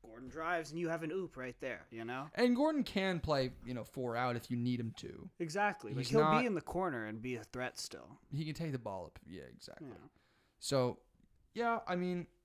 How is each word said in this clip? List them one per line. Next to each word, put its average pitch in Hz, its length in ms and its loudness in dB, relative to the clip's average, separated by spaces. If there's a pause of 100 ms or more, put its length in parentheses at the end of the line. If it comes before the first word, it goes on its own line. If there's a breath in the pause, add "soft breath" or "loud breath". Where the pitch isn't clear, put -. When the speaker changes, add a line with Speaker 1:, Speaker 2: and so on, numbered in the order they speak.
Speaker 1:
Gordon 120 280 -14
drives, 160 400 0
and 165 100 -4
you 170 80 2
have 165 140 0
an 156 100 -2
oop 190 240 -4
right 127 240 -6
there, 113 300 -4
you 113 160 -8
know? 131 280 -4
Speaker 2:
And 247 220 6
Gordon 294 280 4
can 190 360 2
play, 135 300 4 (160)
you 123 80 -4
know, 113 100 -4
four 123 320 -4
out 123 180 2
if 117 160 -4
you 123 60 2
need 120 240 2
him 113 160 -2
to. - 320 -10 (100)
Speaker 1:
Exactly. 175 540 0
Like, 135 60 -2
Speaker 2:
He's 127 100 -2
Speaker 1:
he'll 147 140 6
Speaker 2:
not 156 180 8
Speaker 1:
be 254 60 2
in 214 80 2
the 160 80 0
corner 160 420 -2
and 107 160 -6
be 123 160 -4
a 104 80 -8
threat 127 340 -6
still. - 400 -10 (140)
Speaker 2:
He 151 140 -2
can 151 80 -4
take 160 180 -2
the 131 60 -2
ball 98 260 -6
up. - 140 -14 (100)
Yeah, 85 140 -10 (120)
exactly. - 340 -14
Speaker 1:
Yeah. - 200 -16 (500 soft breath)
Speaker 2:
So, 127 420 2 (520)
yeah, 233 340 2
I 180 100 2
mean 180 300 0 (180)